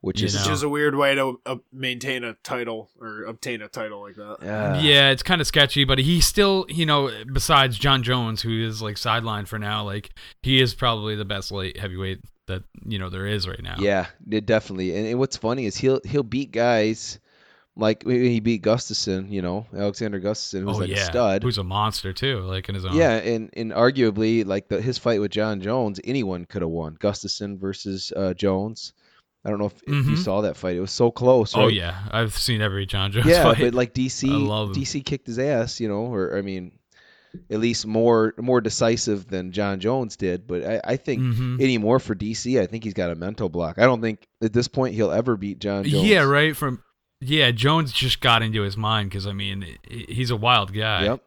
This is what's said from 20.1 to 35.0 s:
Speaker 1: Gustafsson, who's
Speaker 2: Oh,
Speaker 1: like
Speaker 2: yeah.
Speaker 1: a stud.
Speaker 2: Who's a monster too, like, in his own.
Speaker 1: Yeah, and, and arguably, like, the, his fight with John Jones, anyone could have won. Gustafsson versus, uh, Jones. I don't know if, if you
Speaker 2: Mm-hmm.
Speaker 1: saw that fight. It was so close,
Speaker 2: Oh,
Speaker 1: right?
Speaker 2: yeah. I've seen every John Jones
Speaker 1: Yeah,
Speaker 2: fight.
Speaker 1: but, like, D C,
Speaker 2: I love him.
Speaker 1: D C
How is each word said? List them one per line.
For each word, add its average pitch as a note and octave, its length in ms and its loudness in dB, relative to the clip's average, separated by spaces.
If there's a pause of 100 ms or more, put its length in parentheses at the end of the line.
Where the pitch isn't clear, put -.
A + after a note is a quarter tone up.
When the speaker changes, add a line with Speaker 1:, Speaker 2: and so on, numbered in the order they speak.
Speaker 1:
Gustafsson, G2 440 -4
who's G#2 140 -2
Speaker 2:
Oh, G#2+ 40 -2
Speaker 1:
like F#2 100 -2
Speaker 2:
yeah. F#2+ 60 -2
Speaker 1:
a G2 80 0
stud. G2+ 380 0
Speaker 2:
Who's A#2+ 160 -2
a G2 60 -4
monster G2 500 -4
too, C3 260 -2
like, F#2+ 300 -6
in G2+ 40 -6
his F#2 120 -6
own. F#2+ 100 0
Speaker 1:
Yeah, D3+ 200 4
and, A2 360 -2
and A2+ 180 -6
arguably, A2+ 760 4
like, G2 220 -2
the, G2 120 -2
his B2 160 -2
fight A#2 240 0
with G2+ 100 -2
John G#2+ 300 -2
Jones, G#2 440 -2
anyone G2 420 -4
could G2 160 -6
have E2 80 -2
won. D#2+ 260 -6
Gustafsson G2+ 600 -4
versus, F#2+ 580 -6
uh, F#2 160 0
Jones. G2+ 640 -2 (480)
I - 60 -8
don't G#2 100 -4
know G#2 80 -2
if, - 180 -8
if - 40 -14
you C#3+ 60 0
Speaker 2:
Mm-hmm. C#3+ 220 2
Speaker 1:
saw G2 260 0
that G2 160 -2
fight. F2+ 180 -4
It F2 40 -2
was G2 120 -4
so A#2 180 4
close, B2 460 4
Speaker 2:
Oh, B2+ 80 6
Speaker 1:
right? A2+ 80 6
Speaker 2:
yeah. F2+ 260 -2 (120)
I've A2 260 0
seen A2+ 240 0
every G2 240 0
John G2 280 -2
Jones A#2 120 2
Speaker 1:
Yeah, E3 200 8
Speaker 2:
fight. B2+ 140 6
Speaker 1:
but, A#2+ 160 4
like, B2 200 0
D C3 160 0
C, C3+ 200 -2
Speaker 2:
I C#3 40 2
love G#2+ 340 0
him. F#2+ 60 -6
Speaker 1:
D C3+ 100 -2
C C#3 160 -6